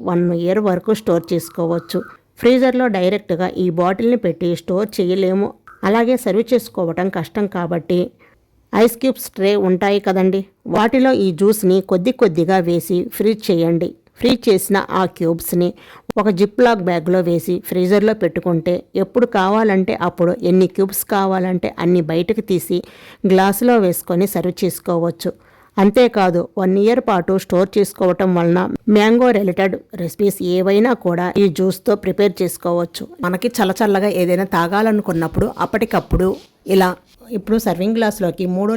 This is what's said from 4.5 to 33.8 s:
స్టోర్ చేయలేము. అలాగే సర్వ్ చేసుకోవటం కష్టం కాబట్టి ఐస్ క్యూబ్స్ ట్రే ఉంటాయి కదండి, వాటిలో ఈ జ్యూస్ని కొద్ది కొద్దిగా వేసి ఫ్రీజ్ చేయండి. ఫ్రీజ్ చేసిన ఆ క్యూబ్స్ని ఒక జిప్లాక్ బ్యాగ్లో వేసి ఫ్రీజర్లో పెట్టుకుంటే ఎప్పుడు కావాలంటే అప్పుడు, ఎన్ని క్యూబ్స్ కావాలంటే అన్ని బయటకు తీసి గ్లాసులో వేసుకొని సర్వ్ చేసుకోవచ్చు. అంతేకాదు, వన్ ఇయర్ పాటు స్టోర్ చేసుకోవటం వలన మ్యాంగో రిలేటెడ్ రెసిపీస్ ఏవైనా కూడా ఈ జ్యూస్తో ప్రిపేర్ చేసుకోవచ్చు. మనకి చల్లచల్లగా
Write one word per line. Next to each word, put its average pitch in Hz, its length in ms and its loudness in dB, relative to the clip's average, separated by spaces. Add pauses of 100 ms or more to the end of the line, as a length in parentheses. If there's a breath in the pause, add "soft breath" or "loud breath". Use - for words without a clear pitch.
స్టోర్ 202 260 -2 (100)
చేయలేము. 185 500 0 (400)
అలాగే 233 280 2 (100)
సర్వ్ 208 180 0 (100)
చేసుకోవటం 185 540 -2 (120)
కష్టం 202 260 -4 (100)
కాబట్టి 175 440 -2 (720 soft breath)
ఐస్ 226 300 2
క్యూబ్స్ - 360 -4
ట్రే 202 160 2 (160)
ఉంటాయి 202 360 0
కదండి, 190 360 0 (340)
వాటిలో 254 340 4 (140)
ఈ 190 60 2 (100)
జ్యూస్ని 196 400 2 (120)
కొద్ది 185 300 0
కొద్దిగా 175 360 2 (120)
వేసి 175 300 -2 (160)
ఫ్రీజ్ 214 320 0
చేయండి. 170 400 0 (320)
ఫ్రీజ్ 240 260 0
చేసిన 196 320 2 (200)
ఆ 190 40 2 (160)
క్యూబ్స్ని 175 500 -2 (520 loud breath)
ఒక 208 80 0 (100)
జిప్లాక్ 208 500 2
బ్యాగ్లో 180 400 0
వేసి 175 260 -2 (140)
ఫ్రీజర్లో 202 540 2
పెట్టుకుంటే 170 520 -2 (280)
ఎప్పుడు 240 240 0 (100)
కావాలంటే 196 580 2 (120)
అప్పుడు, 175 260 0 (180)
ఎన్ని 185 240 4
క్యూబ్స్ 196 260 -2 (120)
కావాలంటే 190 560 -2 (140)
అన్ని 175 280 2
బయటకు 175 400 -2
తీసి 175 280 -2 (520 loud breath)
గ్లాసులో 196 440 4 (100)
వేసుకొని 180 500 0
సర్వ్ 175 280 -2
చేసుకోవచ్చు. 170 680 -4 (460 soft breath)
అంతేకాదు, 202 640 4 (200)
వన్ 185 220 2
ఇయర్ 240 260 2
పాటు 190 260 0 (100)
స్టోర్ 185 320 0
చేసుకోవటం 185 640 0
వలన 170 240 2 (340)
మ్యాంగో 233 420 4
రిలేటెడ్ 190 380 0 (260)
రెసిపీస్ 196 360 -2 (180)
ఏవైనా 202 360 2 (140)
కూడా 175 220 0 (140)
ఈ 202 40 6 (120)
జ్యూస్తో 190 360 0 (100)
ప్రిపేర్ 190 380 0
చేసుకోవచ్చు. 175 640 -4 (180)
మనకి 185 340 -2
చల్లచల్లగా 202 520 0 (120)